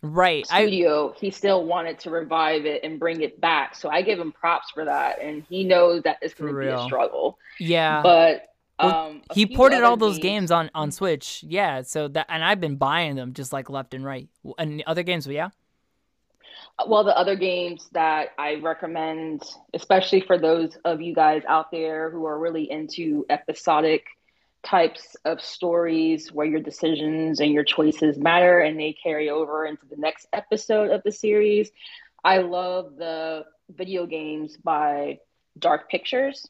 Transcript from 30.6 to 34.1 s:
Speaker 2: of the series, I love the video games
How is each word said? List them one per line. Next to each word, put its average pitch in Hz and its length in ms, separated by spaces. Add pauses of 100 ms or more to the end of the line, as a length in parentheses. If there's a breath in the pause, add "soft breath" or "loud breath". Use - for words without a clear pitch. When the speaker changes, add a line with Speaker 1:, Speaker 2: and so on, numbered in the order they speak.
Speaker 2:
of 196 120
the 208 80
series, 208 600 (520 loud breath)
I 190 140
love 180 580
the 160 500 (300)
video 185 300
games 156 520